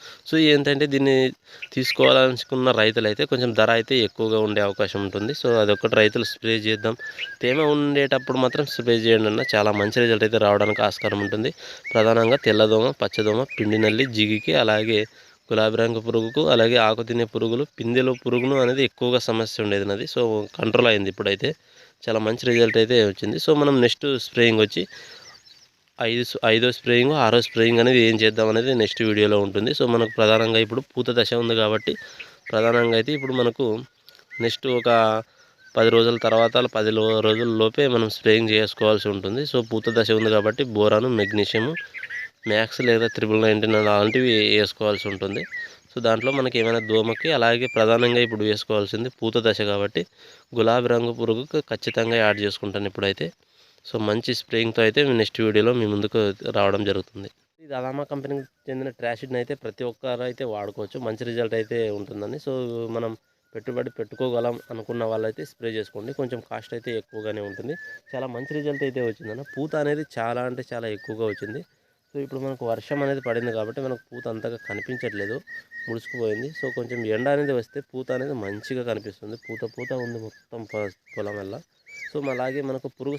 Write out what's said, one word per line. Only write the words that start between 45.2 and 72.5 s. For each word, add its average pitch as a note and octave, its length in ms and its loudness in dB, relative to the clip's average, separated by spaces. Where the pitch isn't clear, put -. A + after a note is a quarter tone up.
So, - 160 -10
దాంట్లో A#2 300 0
మనకి B2+ 280 0
ఏమైనా A2+ 200 0
దోమకి, A2 520 0
అలాగే A#2+ 360 2
ప్రధానంగా A#2 520 4
ఇప్పుడు A2+ 240 0
వేసుకోవాల్సింది G#2+ 640 -2
పూత A2+ 280 -2
దశ A2 240 2
కాబట్టి G2+ 400 -2
గులాబీ A#2+ 320 2
రంగు A#2+ 240 0
పురుగుకు A#2 480 -2
ఖచ్చితంగా A#2 560 -4
యాడ్ G#2+ 240 2
చేసుకుంటాను G2+ 460 -4
ఇప్పుడైతే. G2 480 -4
So, - 140 -6
మంచి A2+ 340 -2
స్ప్రేయింగ్తో A2+ 480 -2
అయితే A2 220 4
నెక్స్ట్ A#2 380 0
వీడియోలో G#2+ 320 4
మీ A#2 120 -2
ముందుకు G#2 480 0
రావడం G2+ 340 0
జరుగుతుంది. G2 440 -6
ఇది C#3 100 -16
అదామా C3 300 -8
కంపెనీకి C#3 680 -10
చెందిన C3 180 -8
ట్రాసిడ్‌ని B2 480 -8
అయితే A#2+ 160 -6
ప్రతి B2 300 -12
ఒక్కరు B2 380 -8
అయితే B2+ 220 -8
వాడుకోవచ్చు, G#2 560 -8
మంచి A2+ 240 -8
రిజల్ట్ A#2 300 -4
అయితే A2+ 360 -2
ఉంటుందని. G#2 480 -10
So, D3 140 -10
మనం A2+ 300 -6
పెట్టుబడి B2 340 -8
పెట్టుకోగలం A#2+ 720 -4
అనుకున్న A#2 320 -8
వాళ్ళైతే A2 420 -6
స్ప్రే A#2 240 -10
చేసుకోండి. A2 440 -10
కొంచెం B2 260 -8
కాస్ట్ A2 340 -14
అయితే A#2 240 -8
ఎక్కువగానే G#2+ 440 -10
ఉంటుంది. G2+ 320 -10
చాలా C3 120 -6
మంచి B2+ 260 -10
రిజల్ట్ D3 300 -6
అయితే C3 180 -4
వచ్చిందన్న. A#2 400 -6
పూత D#3 180 -6
అనేది D3 280 -2
చాలా A#2+ 220 -4
అంటే B2+ 220 -8
చాలా A#2 140 -8
ఎక్కువగా A2 380 -8
వచ్చింది. G#2+ 400 -8
So, C#3+ 100 -8
ఇప్పుడు C3+ 180 -10
మనకు C3+ 280 -8